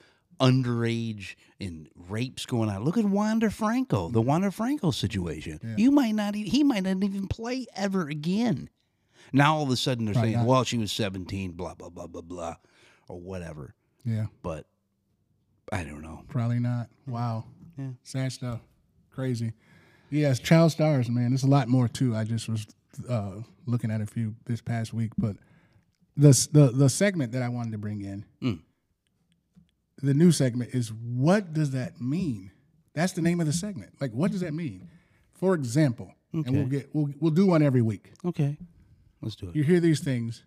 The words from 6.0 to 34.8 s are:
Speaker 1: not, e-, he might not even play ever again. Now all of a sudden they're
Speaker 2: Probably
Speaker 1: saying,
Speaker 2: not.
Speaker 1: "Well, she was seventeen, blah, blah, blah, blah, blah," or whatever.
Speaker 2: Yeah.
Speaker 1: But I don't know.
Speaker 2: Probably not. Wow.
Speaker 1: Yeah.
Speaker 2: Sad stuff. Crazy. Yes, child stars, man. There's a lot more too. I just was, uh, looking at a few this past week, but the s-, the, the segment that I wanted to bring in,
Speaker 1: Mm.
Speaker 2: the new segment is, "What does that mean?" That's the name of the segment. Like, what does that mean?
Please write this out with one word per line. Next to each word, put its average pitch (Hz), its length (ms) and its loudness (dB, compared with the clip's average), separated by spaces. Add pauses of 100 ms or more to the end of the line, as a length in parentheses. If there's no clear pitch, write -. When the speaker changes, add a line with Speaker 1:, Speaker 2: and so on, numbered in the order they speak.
Speaker 1:
not, 208 220 -2
e-, 208 120 -6
he 269 160 2
might 240 200 2
not 190 200 0
even 196 240 -4
play 240 380 -6 (100)
ever 190 320 -2
again. 156 600 -2 (640)
Now 147 240 6
all 151 60 0
of 139 80 -2
a 123 40 2
sudden 120 300 -2
they're 104 80 -2
Speaker 2:
Probably 113 200 2
Speaker 1:
saying, 117 120 0
Speaker 2:
not. 120 40 2
Speaker 1:
"Well, 127 140 4
she 120 140 -4
was 104 140 -4
seventeen, 95 600 -6
blah, 85 200 -10
blah, 85 160 -18
blah, 87 180 -14
blah, 85 140 -14
blah," 85 340 -10 (540)
or 90 100 -14
whatever. 85 540 -12 (320)
Speaker 2:
Yeah. 110 220 -2 (160)
Speaker 1:
But 80 240 -10 (1040)
I 92 120 -4
don't 73 200 -12
know. 80 260 -14
Speaker 2:
Probably 120 300 -2
not. 120 300 -4 (180)
Wow. 117 380 -6 (320)
Speaker 1:
Yeah. 135 120 -10 (140)
Speaker 2:
Sad 131 280 -4
stuff. 120 280 -8 (500)
Crazy. 120 440 -4 (580)
Yes, 143 280 2
child 165 340 6
stars, 143 360 2
man. 120 220 0
There's 131 120 0
a 135 40 4
lot 139 200 6
more 123 200 4
too. 120 280 0
I 110 80 -2
just 113 240 -4
was, 110 200 -4 (420)
uh, 101 280 -4 (280)
looking 117 240 -2
at 110 100 -2
a 107 60 -4
few 110 300 -6 (100)
this 117 160 -4
past 117 320 -6
week, 110 240 -4
but 101 200 -2 (800)
the 143 140 10
s-, 127 180 6
the, 147 200 8
the 135 220 4
segment 175 420 0
that 127 100 -2
I 123 80 -2
wanted 120 220 -6
to 107 80 -6
bring 104 220 -6
in, 98 240 -10 (180)
Speaker 1:
Mm. 104 160 -2 (1400)
Speaker 2:
the 139 120 2
new 165 180 8
segment 123 440 0
is, 113 180 -2
"What 131 580 0
does 151 200 -2
that 131 280 -6
mean?" 123 520 -4 (420)
That's 175 200 -2
the 170 100 -4
name 175 180 2
of 160 60 0
the 143 60 0
segment. 196 460 -8
Like, 135 140 -4
what 170 180 0
does 196 100 -4
that 165 120 -6
mean? 135 340 -8 (460)